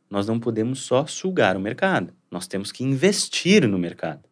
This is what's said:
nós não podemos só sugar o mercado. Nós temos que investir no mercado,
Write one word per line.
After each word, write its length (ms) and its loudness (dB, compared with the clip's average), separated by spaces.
nós 180 -2
não 120 -2
podemos 420 -4
só 260 0
sugar 500 0
o 20 -4
mercado. 540 -2
Nós 160 -8
temos 260 -8
que 120 -8
investir 840 4
no 120 2
mercado, 420 -6